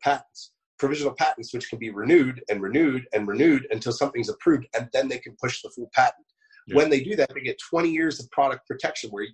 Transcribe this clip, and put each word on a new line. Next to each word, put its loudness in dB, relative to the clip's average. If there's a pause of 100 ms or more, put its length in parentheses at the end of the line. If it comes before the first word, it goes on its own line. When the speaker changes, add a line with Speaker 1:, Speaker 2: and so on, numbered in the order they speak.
Speaker 1:
patents. -4 (280)
Provisional -2
patents, -2
which -8
can -10
be -10
renewed 4
and -2
renewed 0
and -2
renewed 2
until -4
something's -4
approved, 0
and -6
then 0
they -6
can -18
push -6
the -14
full -14
patent. 2 (420)
Speaker 2:
Yeah. 0
Speaker 1:
When 6
they 2
do -6
that, 2
they -10
get -6 (100)
twenty 2
years -2
of -18
product 0
protection, -6
where, -8